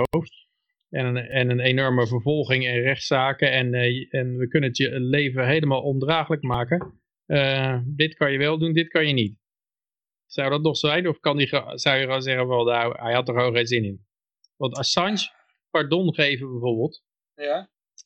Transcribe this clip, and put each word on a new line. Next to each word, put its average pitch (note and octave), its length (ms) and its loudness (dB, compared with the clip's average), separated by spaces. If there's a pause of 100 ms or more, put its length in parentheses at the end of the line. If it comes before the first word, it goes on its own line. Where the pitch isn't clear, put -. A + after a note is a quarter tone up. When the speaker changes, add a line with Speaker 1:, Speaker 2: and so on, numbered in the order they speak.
Speaker 1:
hoofd. - 360 -6 (440)
En C3+ 160 -2
een, B2 120 0
en B2 320 0
een B2 100 0
enorme B2+ 480 2
vervolging C3 600 0
en B2 140 0
rechtszaken C3+ 680 0
en, B2+ 220 0
eh, B2 400 -2
en B2+ 240 -2
we B2 100 -2
kunnen C#3 220 2
het A#2+ 80 -6
je C3 220 -2
leven B2+ 480 0
helemaal C#3 340 2
ondraaglijk C#3+ 600 0
maken. B2 600 -2 (240)
Eh, C3+ 600 0
dit D3 300 -2
kan C#3+ 160 2
je C3+ 60 0
wel D3+ 200 0
doen, D#3+ 160 0
dit E3 140 2
kan D#3+ 200 0
je D3 60 2
niet." G#2+ 240 0 (880)
Zou C#3 240 -4
dat D3 120 0
nog D3+ 160 0
zijn? D#3+ 300 0
Of D#3 120 -2
kan C#3+ 180 0
die C#3+ 100 2
ge-, - 280 -2
zou C3+ 220 2
je C3+ 60 2
gewoon C3 180 -2
zeggen, B2+ 260 0
"Wel, B2 160 2
nou, A#2 380 0
hij A#2 120 -2
had B2 140 2
er B2 80 -2
gewoon B2 200 2
geen A#2+ 120 2
zin A#2+ 160 2
in"? G2 220 -6 (500)
Want B2+ 220 -4
Assange F#3 520 -2 (400)
pardon D#3+ 440 0
geven C#3 380 0
bijvoorbeeld. A#2+ 520 -4 (320)
Speaker 2:
Ja. D3 340 -4 (360)